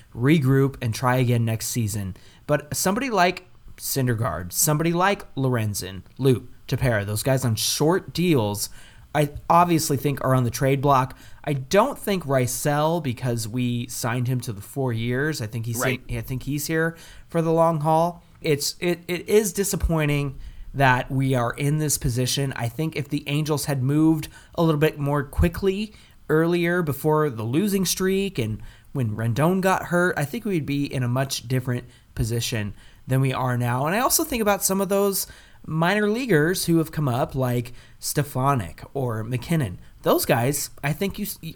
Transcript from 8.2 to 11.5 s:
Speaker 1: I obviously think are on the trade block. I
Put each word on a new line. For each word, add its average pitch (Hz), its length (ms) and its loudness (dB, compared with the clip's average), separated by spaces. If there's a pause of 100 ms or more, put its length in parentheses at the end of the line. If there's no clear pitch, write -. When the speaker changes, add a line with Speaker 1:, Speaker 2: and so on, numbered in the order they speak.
Speaker 1:
I 147 160 2 (180)
obviously 170 480 4
think 139 260 -2
are 131 120 2
on 127 100 4
the 113 60 0
trade 135 300 0
block. 135 380 2 (240)
I 151 120 -2